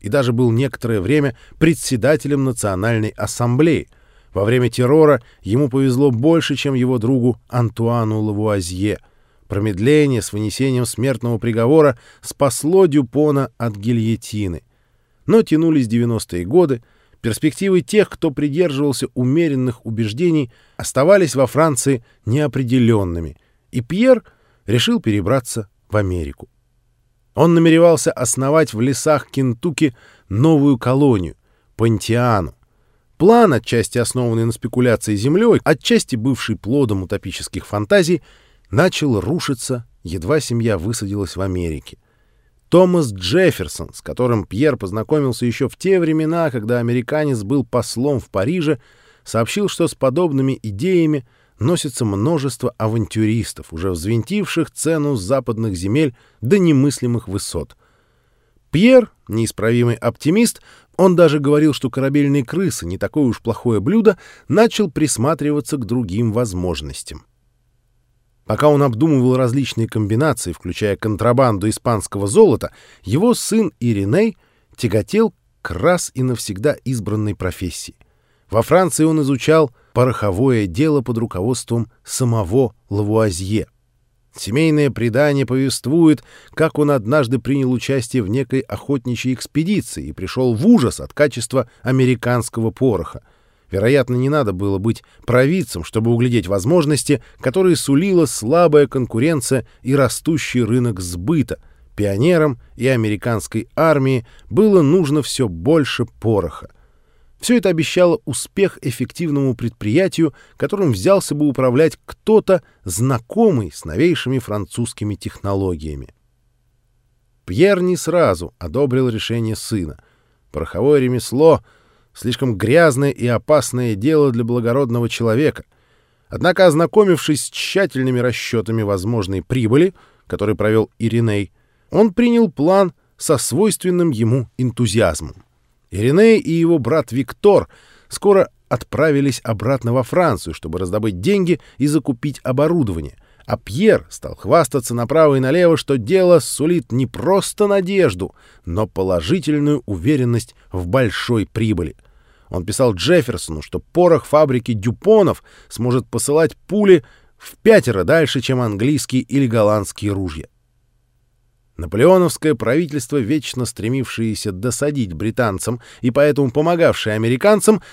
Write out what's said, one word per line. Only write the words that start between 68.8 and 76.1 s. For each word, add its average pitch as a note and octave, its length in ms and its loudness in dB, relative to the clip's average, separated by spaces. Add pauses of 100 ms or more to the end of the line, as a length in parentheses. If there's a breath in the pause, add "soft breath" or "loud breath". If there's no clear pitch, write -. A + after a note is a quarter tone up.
обдумывал B2+ 540 2
различные B2 520 -2
комбинации, A2 640 -2
включая F#2+ 420 -4
контрабанду G#2+ 760 0
испанского G#2 560 -4
золота, C#3 460 2 (320 soft breath)
его F3+ 300 0
сын G#3+ 460 -2
Ириней A#2+ 580 0 (380)
тяготел B2 600 0 (260)
к - 100 -12
раз D3 440 -2